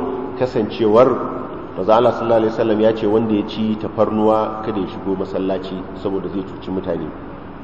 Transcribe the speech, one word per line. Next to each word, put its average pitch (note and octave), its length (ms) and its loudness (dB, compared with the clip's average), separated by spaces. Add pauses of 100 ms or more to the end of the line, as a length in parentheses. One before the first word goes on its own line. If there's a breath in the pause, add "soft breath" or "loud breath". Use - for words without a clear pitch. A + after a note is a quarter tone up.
(400)
kasancewar A2+ 960 4 (420)
Manzo F#2 160 0
Allah A#2 220 6
sallallahu A2+ 240 2
alaihi A2 160 2
wasallam A2 260 2
ya A2 140 6
ce A2 120 -2
wanda A2 280 2
ya G#2+ 160 2
ci A2 320 -2
tafarnuwa G#2+ 840 2
kada G#2 160 -2
ya F2+ 80 -2
shigo F#2+ 300 -4
masallaci F#2+ 560 -4 (280)
saboda F#2+ 280 -2
zai F#2+ 160 -4
cuci - 240 -10
mutane. F2 400 -4 (540)